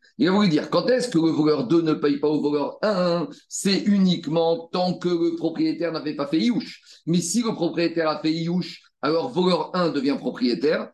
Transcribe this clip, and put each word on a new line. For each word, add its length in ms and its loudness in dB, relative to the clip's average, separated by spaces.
Il 100 2
a 40 2
voulu 160 4
dire, 200 0
quand 200 0
est-ce 200 2
que 100 0
le 120 2
voleur 360 2
deux 140 4
ne 140 2
paye 240 0
pas 100 0
au 120 0
voleur 420 -2
un ? 460 0
C'est 300 0
uniquement 920 2
tant 260 0
que 100 -4
le 280 0
propriétaire 560 -2
n'avait 220 -6
pas 120 -4
fait 140 0
Iouch. 420 -2
Mais 140 2
si 220 0
le 120 -2
propriétaire 560 0
a 100 -4
fait 120 0
Iouch, 500 -4
alors 300 -2
voleur 440 0
un 140 2
devient 300 0
propriétaire 760 -2